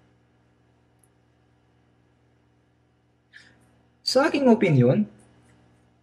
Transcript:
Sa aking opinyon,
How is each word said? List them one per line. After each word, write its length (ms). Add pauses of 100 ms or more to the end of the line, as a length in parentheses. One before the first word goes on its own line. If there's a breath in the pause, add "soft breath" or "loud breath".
(4000 soft breath)
Sa 240
aking 240
opinyon, 560 (960)